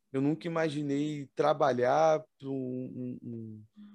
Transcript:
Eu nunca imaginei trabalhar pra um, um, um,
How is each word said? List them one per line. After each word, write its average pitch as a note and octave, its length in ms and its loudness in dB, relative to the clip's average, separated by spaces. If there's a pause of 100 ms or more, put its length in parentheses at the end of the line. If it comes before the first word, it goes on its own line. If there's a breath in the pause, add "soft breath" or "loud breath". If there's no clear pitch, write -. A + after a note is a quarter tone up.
(120)
Eu C3+ 100 0
nunca D#3+ 260 0
imaginei D3 880 -2
trabalhar D3 840 4 (200)
pra C3+ 100 -10
um, - 20 -4
um, B2+ 680 -6
um, A2+ 420 -10 (320 loud breath)